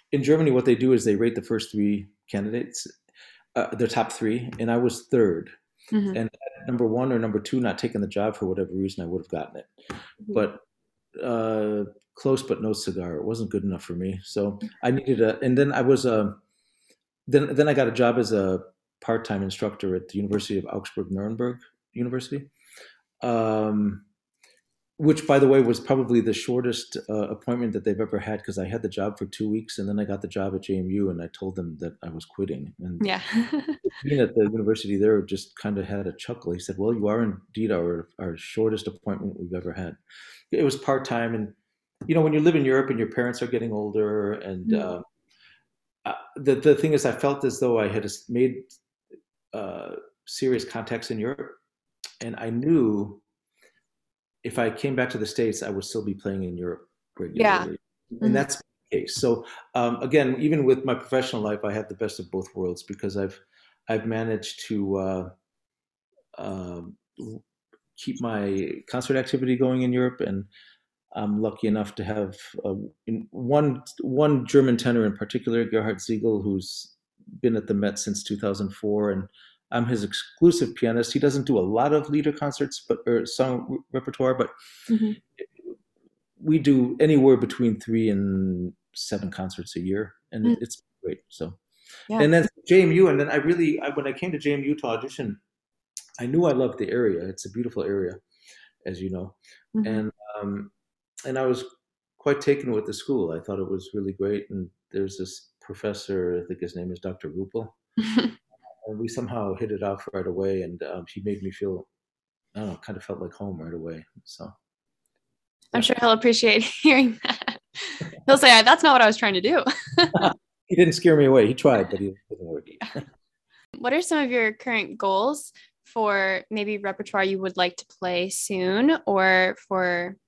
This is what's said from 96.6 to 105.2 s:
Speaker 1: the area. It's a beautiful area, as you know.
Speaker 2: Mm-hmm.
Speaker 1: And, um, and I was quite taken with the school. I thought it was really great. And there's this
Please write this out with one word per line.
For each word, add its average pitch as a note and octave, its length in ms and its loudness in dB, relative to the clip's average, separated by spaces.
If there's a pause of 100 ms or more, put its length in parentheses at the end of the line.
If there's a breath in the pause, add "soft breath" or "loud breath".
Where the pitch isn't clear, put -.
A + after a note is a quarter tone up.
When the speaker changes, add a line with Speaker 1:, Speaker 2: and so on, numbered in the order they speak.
Speaker 1:
the G2+ 120 -4
area. G2+ 360 0
It's F#2+ 200 -12
a F#2+ 40 -12
beautiful A2+ 320 -6
area, F#2 340 -2 (680 soft breath)
as F2+ 160 -8
you F#2+ 100 -6
know. F#2 240 -8 (400 soft breath)
Speaker 2:
Mm-hmm. G#3+ 120 0
Speaker 1:
And, G#3+ 260 -4 (260)
um, - 320 -6 (540)
and C3 140 -4
I C3 80 0
was B2 180 0 (540)
quite C#3+ 240 0
taken C#3 300 0
with G#2+ 120 -2
the G#2+ 80 -8
school. G2 400 -2
I E2 80 -6
thought G2 180 -6
it F#2 120 -4
was F#2+ 240 -6
really G2 180 -4
great. G2+ 380 -4
And F#2 180 -8 (220)
there's G2 260 -4
this - 360 -12 (100)